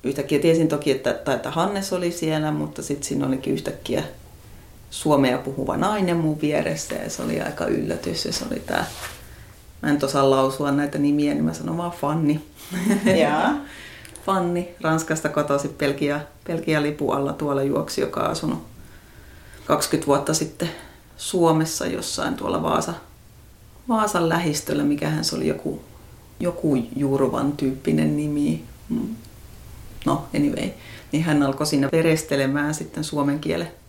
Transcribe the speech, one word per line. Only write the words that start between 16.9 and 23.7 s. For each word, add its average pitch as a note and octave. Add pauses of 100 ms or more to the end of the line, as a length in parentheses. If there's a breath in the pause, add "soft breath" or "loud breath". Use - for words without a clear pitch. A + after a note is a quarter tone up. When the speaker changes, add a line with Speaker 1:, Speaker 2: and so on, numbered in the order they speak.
Speaker 1:
alla C#3
tuolla C#3+
juoksi, -
joka -
on -
asunut - (1040 loud breath)
kaksikymmentä -
vuotta C#3+
sitten D#3+ (460 loud breath)
Suomessa D#3+
jossain -
tuolla -
Vaasa-, - (960)